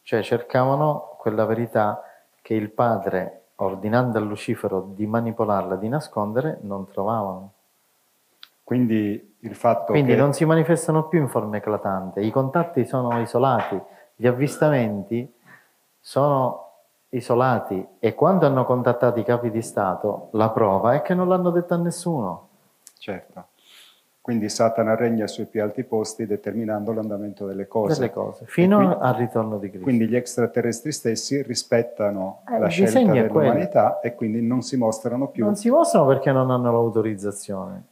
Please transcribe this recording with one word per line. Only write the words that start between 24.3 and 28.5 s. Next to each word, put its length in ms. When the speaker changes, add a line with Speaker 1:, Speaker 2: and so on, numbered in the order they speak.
Speaker 2:
Satana 480
regna 300
sui 200
più 180
alti 200
posti, 440
determinando 680
l'andamento 540
delle 200
cose. 280
Speaker 1:
Delle 160
cose, 320
Speaker 2:
E 40
Speaker 1:
fino 300